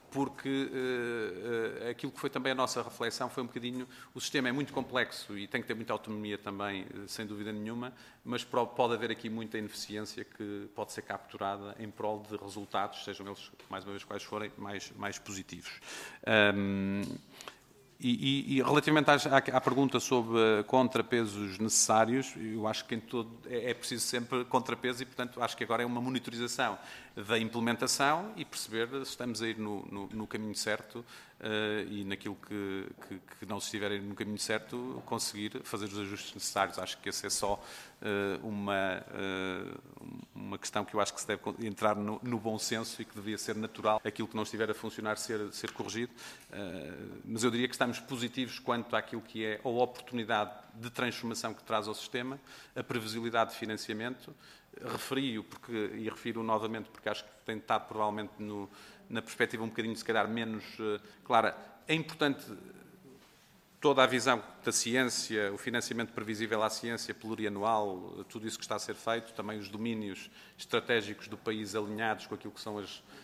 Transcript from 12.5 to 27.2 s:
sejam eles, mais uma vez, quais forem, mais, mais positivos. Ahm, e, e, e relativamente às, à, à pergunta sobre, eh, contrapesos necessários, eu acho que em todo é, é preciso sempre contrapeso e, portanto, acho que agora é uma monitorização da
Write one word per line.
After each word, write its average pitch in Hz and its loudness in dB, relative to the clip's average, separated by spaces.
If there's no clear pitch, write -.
sejam 98 -8
eles, 101 -12
mais 95 -6
uma 101 -8
vez, 98 -8
quais 101 -8
forem, 107 -4
mais, 101 -8
mais 101 -4
positivos. 95 -10
Ahm, 101 6
e, 135 2
e, - 6
e 127 6
relativamente 147 8
às, 143 6
à, 135 10
à 131 6
pergunta 131 6
sobre, 113 4
eh, 110 10
contrapesos 110 4
necessários, 110 6
eu 110 -2
acho 110 -2
que - -4
em 113 0
todo 117 -2
é, 123 -2
é 120 4
preciso 117 -4
sempre 123 0
contrapeso 123 2
e, - -12
portanto, 123 -4
acho 113 2
que - -2
agora 117 2
é - 0
uma 120 0
monitorização 120 0
da 104 2